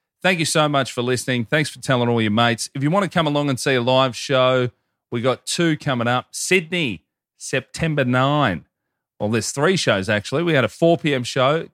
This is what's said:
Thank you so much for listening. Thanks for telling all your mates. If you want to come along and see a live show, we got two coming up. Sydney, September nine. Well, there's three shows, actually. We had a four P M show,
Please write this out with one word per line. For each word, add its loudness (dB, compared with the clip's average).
Thank 0
you -2
so 2
much -2
for -4
listening. -2
Thanks 0
for -16
telling 0
all 2
your 0
mates. 0
If -8
you 0
want 2
to -4
come 0
along 0
and -2
see 0
a 2
live 2
show, 0
we -4
got -2
two 0
coming -2
up. 0
Sydney, -2
September -2
nine. 2
Well, -2
there's -2
three 2
shows, 0
actually. -2
We 0
had 2
a 0
four 2
P -2
M -2
show, 0